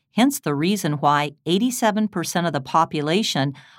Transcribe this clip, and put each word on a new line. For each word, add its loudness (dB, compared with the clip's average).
hence 2
the -2
reason 0
why 2
eighty-seven 0
percent -2
of -2
the -2
population 0